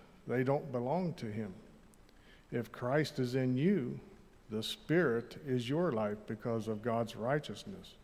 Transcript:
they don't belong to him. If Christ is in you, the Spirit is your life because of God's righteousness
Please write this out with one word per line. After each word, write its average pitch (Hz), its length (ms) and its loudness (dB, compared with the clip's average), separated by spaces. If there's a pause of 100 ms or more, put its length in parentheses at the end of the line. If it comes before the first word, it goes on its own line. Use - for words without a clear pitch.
(260)
they 123 180 2
don't 143 280 0
belong 139 440 0
to 120 120 -8
him. 104 260 -4 (960)
If 120 220 -4
Christ 139 480 2
is 123 160 0
in 127 200 2
you, 139 440 2 (500)
the 110 140 -4
Spirit 127 840 2
is 123 240 0
your 165 220 2
life 107 340 0
because 113 420 -2
of 107 140 -2
God's 113 340 0
righteousness 107 880 -4